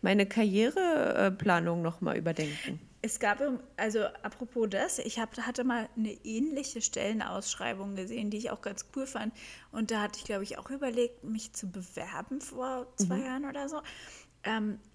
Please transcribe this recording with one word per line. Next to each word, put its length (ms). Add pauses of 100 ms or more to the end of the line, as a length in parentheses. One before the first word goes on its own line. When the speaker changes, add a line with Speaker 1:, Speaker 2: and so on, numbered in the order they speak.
Speaker 1:
meine 240
Karriere, 880
äh, 160
Planung 500
noch 200
mal 160
überdenken. 640 (240)
Speaker 2:
Es 160
gab 220
im, 180 (180)
also 280 (180)
apropos 460
das, 300
ich 200
hab, 200
hatte 240
mal 340
eine 140 (120)
ähnliche 580
Stellenausschreibung 1120
gesehen, 340
die 80
ich 140
auch 100
ganz 240 (100)
cool 120
fand. 260 (380)
Und 200
da 120
hatte 160
ich, 60
glaub 180
ich, 160
auch 100
überlegt, 540
mich 300
zu 160
bewerben 720
vor 460 (100)
zwei 200
Speaker 1:
Mhm. 80
Speaker 2:
Jahren 200
oder 240
so. 120 (600)
Ähm, 340 (180)